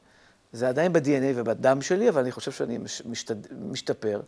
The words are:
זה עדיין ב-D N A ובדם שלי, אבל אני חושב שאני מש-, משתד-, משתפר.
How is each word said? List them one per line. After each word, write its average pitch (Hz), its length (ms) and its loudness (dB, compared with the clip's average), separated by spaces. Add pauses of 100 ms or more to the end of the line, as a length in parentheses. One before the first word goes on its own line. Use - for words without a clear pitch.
(520)
זה 120 160 -2
עדיין 156 240 2
ב-D 165 120 4
N - 20 -
A 135 280 4
ובדם 120 480 2
שלי, 196 260 2
אבל 160 140 4
אני 123 100 -2
חושב - 200 -8
שאני 117 260 -4
מש-, - 280 -10
משתד-, 117 480 -8 (160)
משתפר. 117 560 -4